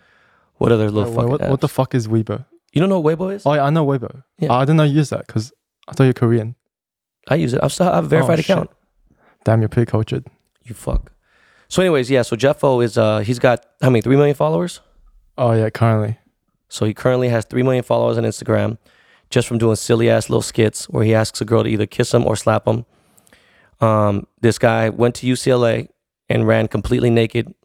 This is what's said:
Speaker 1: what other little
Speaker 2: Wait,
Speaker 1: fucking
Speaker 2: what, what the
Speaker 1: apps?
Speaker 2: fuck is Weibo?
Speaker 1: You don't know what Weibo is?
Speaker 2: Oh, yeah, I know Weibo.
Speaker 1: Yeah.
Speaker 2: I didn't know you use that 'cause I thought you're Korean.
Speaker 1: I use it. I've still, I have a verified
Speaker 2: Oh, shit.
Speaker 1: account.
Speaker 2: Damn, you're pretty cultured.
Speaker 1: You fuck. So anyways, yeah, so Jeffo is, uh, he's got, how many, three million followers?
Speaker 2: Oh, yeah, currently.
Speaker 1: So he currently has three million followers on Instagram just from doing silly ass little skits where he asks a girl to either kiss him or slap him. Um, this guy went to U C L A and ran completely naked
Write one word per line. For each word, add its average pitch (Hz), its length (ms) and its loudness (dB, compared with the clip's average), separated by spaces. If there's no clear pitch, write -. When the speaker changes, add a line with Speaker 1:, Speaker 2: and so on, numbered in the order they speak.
Speaker 1:
what 117 180 2
other 107 180 2
little 104 200 -2
Speaker 2:
Wait, 113 60 -6
Speaker 1:
fucking 120 140 0
Speaker 2:
what, 147 180 -2
what 135 120 0
the 147 80 -2
Speaker 1:
apps? - 20 -8
Speaker 2:
fuck - 240 -4
is 113 140 -2
Weibo? 110 380 -2
Speaker 1:
You 143 80 0
don't 190 80 2
know 190 100 0
what 156 200 0
Weibo 185 160 -6
is? 202 100 -14
Speaker 2:
Oh, 143 80 0
yeah, 143 120 0
I 143 60 0
know 160 160 2
Weibo. 135 360 -4
Speaker 1:
Yeah. 143 140 0
Speaker 2:
I 123 80 2
didn't 151 180 2
know 151 60 4
you 143 100 2
use 151 160 0
that - 160 -8
'cause 113 260 -6
I - 60 -18
thought 135 120 2
you're 127 100 4
Korean. 117 400 0
Speaker 1:
I - 80 0
use 151 160 -2
it. - 100 -2
I've 165 100 0
still, 180 160 0
I 165 80 2
have 165 100 0
a - 20 -10
verified 160 300 2
Speaker 2:
Oh, 160 40 -2
shit. - 80 -4
Speaker 1:
account. 165 200 -2
Speaker 2:
Damn, 110 160 4
you're 107 80 0
pretty 117 220 0
cultured. - 360 -4
Speaker 1:
You 113 100 -18
fuck. - 380 -6
So 175 140 0
anyways, 139 280 0
yeah, 127 120 4
so 117 140 -2
Jeffo 135 440 2
is, 117 160 -2
uh, 107 240 2
he's 120 180 -4
got, 120 280 0
how 131 80 4
many, 117 100 4
three 131 160 2
million 147 180 2
followers? 165 460 -4
Speaker 2:
Oh, 120 160 0
yeah, 110 180 0
currently. 110 480 0
Speaker 1:
So - 160 -6
he 107 80 0
currently 127 360 0
has 117 160 -2
three 123 180 -2
million 127 220 0
followers 117 340 0
on 113 60 -2
Instagram 110 540 -4
just 123 160 0
from 117 120 -4
doing 110 180 2
silly 117 340 0
ass 113 180 0
little 120 140 0
skits - 460 -2
where 120 160 -2
he 110 100 2
asks 110 260 -2
a 107 40 -4
girl 110 180 2
to 110 60 -2
either 107 180 -2
kiss - 260 -2
him 120 140 2
or 110 80 0
slap 107 320 -2
him. 113 180 0
Um, 107 460 0
this 117 180 2
guy 113 300 2
went 120 280 0
to 123 100 -10
U 127 100 0
C 127 140 -2
L 123 160 2
A 113 220 -2
and 113 200 0
ran 110 200 2
completely 120 420 0
naked 117 440 -2